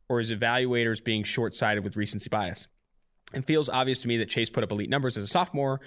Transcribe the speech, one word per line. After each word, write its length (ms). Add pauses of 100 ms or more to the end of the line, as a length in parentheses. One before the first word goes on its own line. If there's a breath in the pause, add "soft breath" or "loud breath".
or 100
is 120
evaluators 720
being 200
short-sighted 600
with 120
recency 340
bias? 380 (640)
It 120
feels 240
obvious 320
to 60
me 100
that 120
Chase 200
put 140
up 80
elite 180
numbers 280
as 60
a 40
sophomore 600